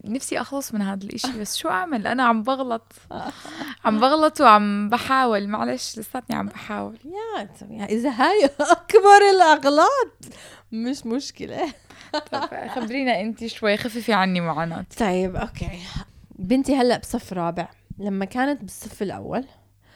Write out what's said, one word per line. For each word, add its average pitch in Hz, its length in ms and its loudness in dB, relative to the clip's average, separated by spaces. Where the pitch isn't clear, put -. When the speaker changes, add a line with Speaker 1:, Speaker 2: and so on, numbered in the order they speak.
Speaker 1:
نفسي 240 360 -4
أخلص 269 320 -8
من 208 80 -2
هذا 196 220 -4
الإشي، 233 360 -8
بس 208 180 -8
شو 330 120 -4
أعمل؟ 302 380 -2
أنا 247 160 0
عم 226 200 2
بغلط. 254 500 -4
Speaker 2:
<laughs> 302 720 -10
Speaker 1:
عم 214 140 2
بغلط 311 420 4
وعم 208 480 6
بحاول. 240 580 0
معلش، 233 520 -6
لساتني 240 360 -8
عم 196 100 -4
بحاول. 208 600 -10
Speaker 2:
يا، 392 380 -10
طب 202 100 -18
يا، 220 140 -10
إذا 233 240 -2
هاي 277 360 2
<laughs> 269 40 6
أكبر 403 640 8
الأغلاط، 320 920 4
مش 233 340 -6
مشكلة. 269 680 -6
<laughs> - 340 -10
Speaker 1:
طب 285 180 -4
خبرينا 240 460 -2
أنتي 220 280 -8
شوي، 208 280 0
خففي 226 360 -4
عني 190 280 2
معاناتي. 165 580 -6
Speaker 2:
طيب، 185 360 0
أوكي. 185 340 -8
بنتي 262 360 2
هلأ 247 220 4
بصف - 360 -8
رابع. 170 360 -4
لما 196 260 -4
كانت 262 360 -2
بالصف - 400 -12
الأول، 196 440 -6